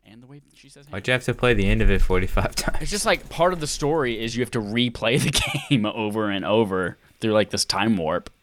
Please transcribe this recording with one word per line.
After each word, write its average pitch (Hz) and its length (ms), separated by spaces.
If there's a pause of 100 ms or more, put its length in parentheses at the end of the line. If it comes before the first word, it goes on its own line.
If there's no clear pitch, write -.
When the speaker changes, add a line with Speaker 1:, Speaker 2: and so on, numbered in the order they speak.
(100)
Speaker 1:
And 113 120
the 127 40
way 143 120
that - 180
she - 140
says - 180
Speaker 2:
Why'd 98 180
you 127 60
have 127 120
to 120 100
play 123 180
the 101 160
end 110 140
of 101 80
it 95 100
forty-five - 540
<laughs> - 20
times? - 240
Speaker 1:
It's 143 100
just, 202 140
like, 185 240
part 175 240
of 175 80
the 151 60
story 143 520
is 113 180
you 123 60
have 117 100
to 123 80
replay 117 640
the 135 80 (360)
<laughs> - 20
game 120 160
over 107 460
and 95 160
over 95 500 (240)
through, 113 140
like, 104 160
this - 160
time 101 320
warp. 82 320 (120)